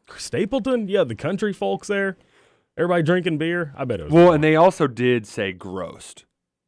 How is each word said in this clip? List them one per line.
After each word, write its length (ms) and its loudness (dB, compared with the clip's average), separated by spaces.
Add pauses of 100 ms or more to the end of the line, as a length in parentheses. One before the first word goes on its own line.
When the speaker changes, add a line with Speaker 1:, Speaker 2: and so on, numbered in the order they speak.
(180)
Speaker 1:
Stapleton? 680 -4
Yeah, 160 0
the 120 -4
country 380 -4
folks 340 -6
there. 300 -4 (600)
Everybody 260 0
drinking 340 0
beer. 380 -4
I 100 -8
bet 140 -4
it 60 -10
was 80 -4
Speaker 2:
Well, 120 10
Speaker 1:
more. 100 6
Speaker 2:
and 80 2
they 120 4
also 320 4
did 380 0
say 280 -6
grossed. 680 -12 (440)